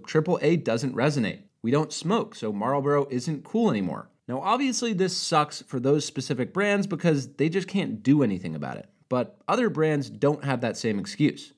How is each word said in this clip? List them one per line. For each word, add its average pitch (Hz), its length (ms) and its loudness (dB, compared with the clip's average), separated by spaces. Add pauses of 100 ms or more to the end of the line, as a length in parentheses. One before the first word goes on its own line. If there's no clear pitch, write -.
triple 139 360 0
A 160 160 4
doesn't 120 360 -2
resonate. 120 440 0 (240)
We 113 100 0
don't 151 200 0
smoke, 190 440 -2
so 107 160 -6
Marlboro 139 580 0
isn't 135 320 -4
cool 220 280 0
anymore. 87 380 -4 (200)
Now, 127 120 -4
obviously, 240 520 0
this 180 240 0
sucks - 460 0
for 131 180 -8
those 143 240 2
specific 127 500 -4
brands 202 320 2
because 156 480 0
they 160 140 0
just 180 180 -2
can't 135 380 -4
do 143 180 6
anything 90 320 0
about 65 220 -8
it. - 120 -16 (200)
But - 400 -4
other 226 200 2
brands 151 400 0
don't 143 360 0
have 131 160 0
that 117 160 -2
same 107 240 -2
excuse. - 580 -2